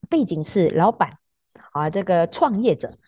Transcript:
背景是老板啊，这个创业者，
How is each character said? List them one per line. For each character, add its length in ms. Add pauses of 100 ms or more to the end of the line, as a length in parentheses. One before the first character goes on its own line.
背 160
景 180
是 240
老 240
板 220 (580)
啊， 180
这 140
个 240
创 340
业 140
者， 320